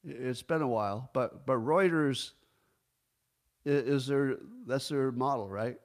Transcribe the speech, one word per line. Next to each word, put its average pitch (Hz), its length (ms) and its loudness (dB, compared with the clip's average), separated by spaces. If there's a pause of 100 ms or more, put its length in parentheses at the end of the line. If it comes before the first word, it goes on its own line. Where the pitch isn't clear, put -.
I-, 143 60 -10
it's 127 320 -6
been 160 180 0
a 143 60 2
while, 110 460 -2
but, - 320 -2
but 131 100 2
Reuters 151 760 2 (1300)
i-, 143 40 0
is 139 360 2
their, 139 300 2 (320)
that's 131 220 -2
their 135 240 0
model, 123 360 0
right? 110 360 -4